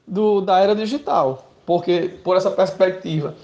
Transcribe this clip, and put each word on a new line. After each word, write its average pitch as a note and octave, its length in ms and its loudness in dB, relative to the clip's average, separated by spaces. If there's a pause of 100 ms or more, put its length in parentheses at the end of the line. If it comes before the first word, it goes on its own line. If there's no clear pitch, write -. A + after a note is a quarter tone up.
do, G#3 340 0
da F#3 180 2
era G3+ 160 4
digital, G#3 720 -2 (180)
porque, E3+ 600 -2
por F3+ 120 2
essa F#3+ 140 2
perspectiva, F#3 920 -2